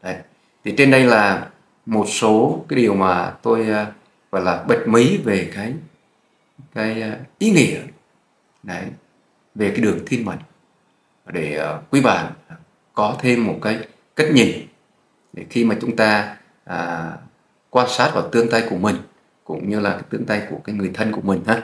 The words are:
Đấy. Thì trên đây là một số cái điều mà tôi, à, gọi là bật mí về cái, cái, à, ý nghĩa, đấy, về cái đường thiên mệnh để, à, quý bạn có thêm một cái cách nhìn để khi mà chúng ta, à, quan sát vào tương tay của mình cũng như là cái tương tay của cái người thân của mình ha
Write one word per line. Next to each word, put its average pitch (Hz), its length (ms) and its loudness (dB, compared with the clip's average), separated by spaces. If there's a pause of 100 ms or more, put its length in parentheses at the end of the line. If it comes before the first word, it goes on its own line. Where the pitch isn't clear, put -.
Đấy. 92 140 -8 (480)
Thì 104 120 -4
trên 139 140 6
đây 131 140 8
là 104 440 4 (380)
một 107 220 0
số 117 600 2
cái 143 80 -2
điều 110 180 4
mà 90 480 0
tôi, 113 280 0
à, 107 220 -2 (400)
gọi 95 100 -2
là 90 260 -2
bật 117 200 2
mí 123 280 6
về 101 380 -2
cái, 110 200 -8 (1000)
cái, 113 280 -4
à, 110 160 -8 (200)
ý 214 120 2
nghĩa, 131 300 4 (840)
đấy, 92 220 -10 (680)
về 104 160 -2
cái 113 100 -2
đường 101 260 0
thiên 117 180 -4
mệnh 87 140 -8 (880)
để, 76 300 -6
à, 76 220 -6 (120)
quý 139 100 2
bạn 90 320 0 (640)
có 107 260 -2
thêm 120 260 2
một - 160 -4
cái 110 160 -2 (380)
cách 156 180 2
nhìn 101 320 4 (680)
để 87 180 -16
khi 117 140 0
mà 107 160 2
chúng 113 160 -6
ta, 107 400 0 (280)
à, 85 480 -8 (580)
quan 123 200 2
sát 127 240 2
vào 104 140 -2
tương 117 220 2
tay 117 200 0
của 101 60 -4
mình 92 200 0 (480)
cũng 82 240 -8
như 107 120 -2
là 101 100 0
cái - 200 -6
tương - 160 -6
tay 104 240 -2
của - 140 -10
cái 104 100 -8
người 98 200 -2
thân 110 180 -2
của 98 80 -4
mình 92 260 0
ha 117 180 2